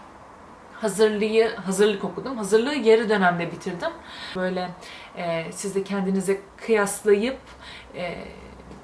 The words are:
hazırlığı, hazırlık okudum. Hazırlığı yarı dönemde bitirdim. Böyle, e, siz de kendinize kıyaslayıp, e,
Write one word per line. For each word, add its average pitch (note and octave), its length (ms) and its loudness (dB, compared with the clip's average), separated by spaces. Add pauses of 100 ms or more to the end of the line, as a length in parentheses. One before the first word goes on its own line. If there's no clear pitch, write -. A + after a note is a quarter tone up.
(720)
hazırlığı, G#3+ 840 2
hazırlık G3 480 2
okudum. A#3 320 -8
Hazırlığı A3 380 2
yarı A3 340 6
dönemde F3+ 440 2
bitirdim. F#3 380 -6 (460)
Böyle, F3+ 340 -2 (460)
e, E3 360 -4
siz F#3+ 220 -8
de G3 100 0
kendinize F#3+ 560 0 (160)
kıyaslayıp, G#3+ 840 2 (560)
e, F3 200 -8 (680)